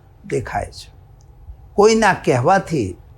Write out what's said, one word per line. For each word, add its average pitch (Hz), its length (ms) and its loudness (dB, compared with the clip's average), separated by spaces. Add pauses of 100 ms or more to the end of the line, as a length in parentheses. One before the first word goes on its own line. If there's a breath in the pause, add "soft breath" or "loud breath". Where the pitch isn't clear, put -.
(260)
દેખાય 107 400 -6
છે. - 260 -20 (840)
કોઈના 220 400 4
કહેવાથી 151 840 0 (200)